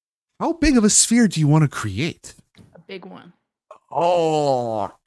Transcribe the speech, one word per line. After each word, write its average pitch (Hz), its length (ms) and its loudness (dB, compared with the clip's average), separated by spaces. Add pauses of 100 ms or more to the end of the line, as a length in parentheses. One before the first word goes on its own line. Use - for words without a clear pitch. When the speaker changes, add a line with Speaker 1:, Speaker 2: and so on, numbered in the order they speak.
(380)
Speaker 1:
How 269 140 -4
big 302 240 0
of 220 80 4
a 208 60 4
sphere 233 360 2
do 160 140 -4
you 151 80 2
want 156 140 4
to 139 60 2
create? - 680 -10 (420)
Speaker 2:
A - 40 -20
big 190 240 -20
one. 180 280 -20 (580)
Speaker 1:
Oh, 143 960 0 (180)